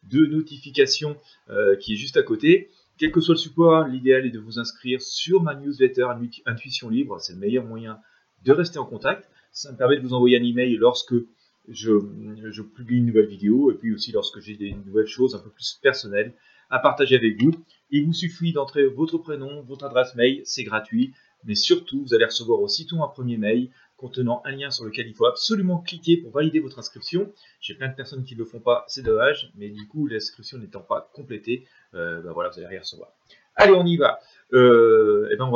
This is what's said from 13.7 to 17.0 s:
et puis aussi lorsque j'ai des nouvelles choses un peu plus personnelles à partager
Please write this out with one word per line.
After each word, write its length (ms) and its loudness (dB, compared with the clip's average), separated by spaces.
et 20 -6
puis 180 -6
aussi 200 -8
lorsque 260 -4
j'ai 160 -16
des 180 -10
nouvelles 360 -2
choses 260 -2
un 60 -14
peu 100 -20
plus 320 -14
personnelles 500 -2
à 80 0
partager 380 4